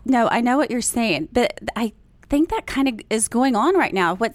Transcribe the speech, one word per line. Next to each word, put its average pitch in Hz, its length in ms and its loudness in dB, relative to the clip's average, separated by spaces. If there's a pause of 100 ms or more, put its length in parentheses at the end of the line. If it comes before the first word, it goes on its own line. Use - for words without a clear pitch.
No, 240 240 2
I 226 120 0
know 240 180 2
what 302 120 0
you're 240 100 -2
saying, 226 520 -2
but 240 260 0 (160)
I 214 180 -4 (380)
think 294 180 2
that 440 180 -4
kind 269 220 0
of 220 120 -4 (100)
is 226 180 0
going 254 280 2
on 302 200 2
right 294 160 2
now. 175 220 2
What 226 200 -2